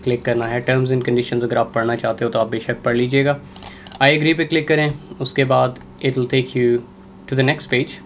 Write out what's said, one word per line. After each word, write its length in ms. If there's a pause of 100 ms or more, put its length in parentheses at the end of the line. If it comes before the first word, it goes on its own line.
click 200
करना 220
है। 200
Terms 240
and 140
conditions 400
अगर 140
आप 160
पढ़ना 220
चाहते 280
हो 60
तो 80
आप 120
बेशक 320
पढ़ 140
लीजिएगा। 400 (680)
I 80
agree 260
पे 80
click 240
करें, 260 (260)
उसके 240
बाद 340 (260)
it 140
will 100
take 280
you 220 (500)
to 120
the 80
next 240
page। 180 (160)